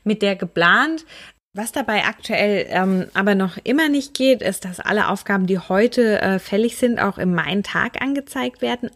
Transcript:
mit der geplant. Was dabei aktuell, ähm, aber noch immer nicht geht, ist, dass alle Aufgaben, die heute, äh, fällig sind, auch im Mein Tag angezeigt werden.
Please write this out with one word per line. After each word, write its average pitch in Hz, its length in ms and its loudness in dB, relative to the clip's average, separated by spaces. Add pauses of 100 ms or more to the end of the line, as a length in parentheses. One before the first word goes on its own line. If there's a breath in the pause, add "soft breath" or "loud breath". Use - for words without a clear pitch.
mit 214 180 0
der 196 140 2
geplant. 202 680 2 (500 loud breath)
Was 214 160 -8
dabei 226 360 -2
aktuell, 208 640 -2
ähm, 185 420 0
aber 196 220 2
noch 190 280 0
immer 294 280 2
nicht 277 240 -2
geht, 262 260 4
ist, - 240 -4
dass 180 160 -10
alle - 280 0
Aufgaben, 196 380 0
die 185 120 0
heute, 220 640 2
äh, 190 160 2
fällig 220 400 -2
sind, 240 200 0
auch 196 200 -2
im 180 160 0
Mein 170 280 0
Tag - 380 -2
angezeigt 269 640 -4
werden. 240 340 -4